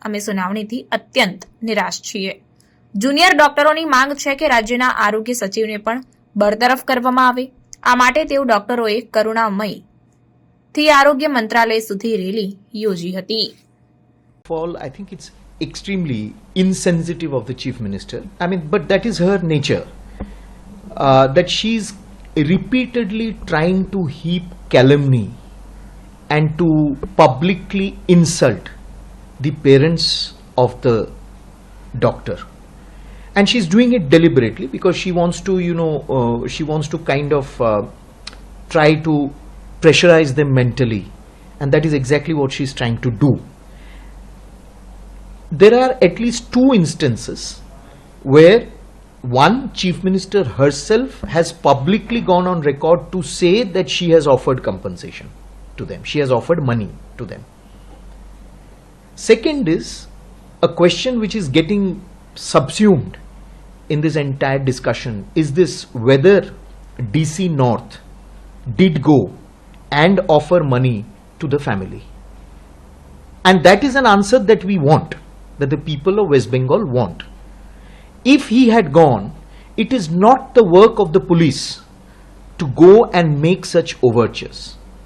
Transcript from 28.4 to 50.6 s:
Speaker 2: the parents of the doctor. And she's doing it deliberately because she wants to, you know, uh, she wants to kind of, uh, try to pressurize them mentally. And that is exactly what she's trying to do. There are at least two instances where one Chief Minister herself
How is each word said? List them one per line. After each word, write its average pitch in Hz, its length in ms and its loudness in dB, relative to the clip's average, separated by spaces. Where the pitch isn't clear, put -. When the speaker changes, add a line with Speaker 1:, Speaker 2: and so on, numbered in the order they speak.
Speaker 2:
the 139 180 -4
parents 151 400 4
of 123 320 0
the 117 80 2
doctor. - 320 -6
And 196 140 2
she's 220 180 0
doing 240 280 4
it 160 160 -2
deliberately 135 560 4
because - 280 -2
she - 160 -6
wants 175 320 -2
to, 190 160 -2
you 175 160 -2
know, 160 260 -4
uh, 120 40 -8
she - 160 -8
wants 151 240 -4
to - 100 -6
kind 143 340 -4
of, 139 280 -4
uh, 107 260 0
try 156 260 4
to 151 360 -2
pressurize 160 540 4
them 143 180 0
mentally. 123 580 0
And 139 120 -2
that 156 140 2
is 156 60 0
exactly 147 420 -2
what 139 180 -2
she's 135 220 -8
trying 117 260 -4
to 131 100 -2
do. 113 300 0
There 196 280 6
are 254 240 0
at 170 160 2
least 233 340 -6
two 254 220 4
instances 151 840 -2
where 165 460 6
one 151 500 0
Chief - 300 -6
Minister 190 420 -2
herself 143 800 -2